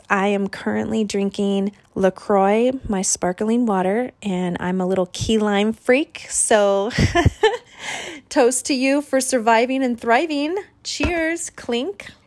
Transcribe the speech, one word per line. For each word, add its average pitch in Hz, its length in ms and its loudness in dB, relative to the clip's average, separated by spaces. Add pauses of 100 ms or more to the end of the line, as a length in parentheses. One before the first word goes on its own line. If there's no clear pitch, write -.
I 196 200 0
am 196 200 0
currently 220 540 -4
drinking 196 680 -2 (240)
LaCroix, 202 720 2 (180)
my 190 140 -2
sparkling 214 640 -2
water, 202 460 0 (100)
and 180 380 -2
I'm 185 200 -2
a 180 60 0
little 185 260 0
key - 260 0
lime 208 340 0
freak. - 580 0
So 202 640 2 (680)
<laughs> - 680 -14
toast 262 380 2
to 302 80 0
you 269 280 2
for 269 180 0
surviving 247 640 2
and 240 160 -2
thriving. 294 580 0 (280)
Cheers. 330 680 -4
Clink. 254 640 -6 (140)